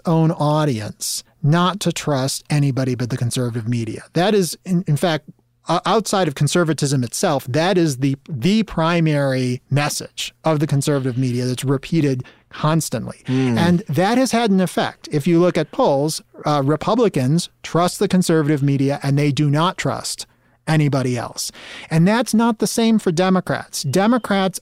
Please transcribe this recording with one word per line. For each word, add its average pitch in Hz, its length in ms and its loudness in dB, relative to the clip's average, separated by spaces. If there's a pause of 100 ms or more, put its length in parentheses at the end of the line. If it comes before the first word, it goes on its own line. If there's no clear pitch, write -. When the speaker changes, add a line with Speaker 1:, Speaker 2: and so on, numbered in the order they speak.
Speaker 1:
own 160 280 2
audience 147 920 -2 (180)
not 175 380 2
to 170 120 -2
trust 135 580 -4
anybody 135 440 0
but 120 160 -4
the 131 60 -4
conservative 120 520 -4
media. 117 340 -4 (100)
That 190 220 2
is, 190 300 0
in, 180 220 0
in 147 100 2
fact, 156 320 -2 (400)
o-, 170 180 0
outside 196 400 0
of 143 80 -2
conservatism 147 680 0
itself, 143 400 -2
that 165 340 0
is 151 200 2
the, 135 180 0 (120)
the 180 360 2
primary 143 1040 0
message - 720 -4
of 160 160 2
the 156 80 0
conservative 139 500 0
media 123 280 0
that's 127 200 -4
repeated 139 600 0 (240)
constantly. 151 760 -4
Speaker 2:
Hmm. 127 320 0
Speaker 1:
And 170 220 4
that 180 380 0
has 262 140 0
had 233 180 2
an 190 100 4
effect. - 520 -4
If 147 140 0
you 170 120 4
look 175 200 2
at 151 120 -2
polls, 156 520 0 (240)
uh, 147 180 2
Republicans 160 840 0 (120)
trust - 360 0
the 202 100 0
conservative 160 540 2
media 139 400 0
and 139 160 0
they 147 120 2
do 143 200 0
not 160 260 0
trust - 500 -6 (400)
anybody 139 500 0
else. - 360 -8 (380)
And 165 180 4
that's 220 260 0
not 233 240 2
the 214 80 0
same 226 320 2
for 190 140 0
Democrats. 185 720 0
Democrats 196 760 0